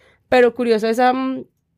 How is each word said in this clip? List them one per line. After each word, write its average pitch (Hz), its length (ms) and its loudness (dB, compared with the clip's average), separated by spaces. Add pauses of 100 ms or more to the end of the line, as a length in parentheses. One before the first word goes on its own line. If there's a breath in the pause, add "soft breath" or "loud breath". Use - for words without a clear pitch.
(280 soft breath)
Pero 247 260 2
curiosa 226 360 -2
esa, 247 220 2
mm, 262 320 -6 (340)